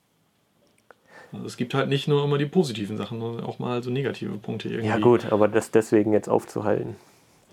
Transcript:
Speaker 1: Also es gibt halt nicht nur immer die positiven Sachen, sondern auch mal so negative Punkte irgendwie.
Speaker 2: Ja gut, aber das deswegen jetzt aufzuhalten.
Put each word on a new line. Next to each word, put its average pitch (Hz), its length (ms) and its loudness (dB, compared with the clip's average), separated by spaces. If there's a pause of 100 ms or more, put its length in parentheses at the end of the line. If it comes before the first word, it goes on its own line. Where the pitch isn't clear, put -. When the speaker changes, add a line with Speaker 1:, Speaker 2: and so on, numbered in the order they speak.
(1300)
Speaker 1:
Also 120 120 -12
es 110 140 -12
gibt 123 160 -4
halt 135 160 0
nicht 139 180 -2
nur 143 160 2
immer 143 140 0
die 143 80 -2
positiven 113 500 -2
Sachen, 110 240 -8
sondern 117 240 -8
auch - 140 -10
mal 123 240 -4
so 123 80 -6
negative 123 480 -4
Punkte - 320 -8
irgendwie. 113 180 -4
Speaker 2:
Ja 107 100 0
gut, 117 320 6
aber 107 180 6
das 107 220 0
deswegen 110 420 4
jetzt 104 160 2
aufzuhalten. 110 680 -2 (560)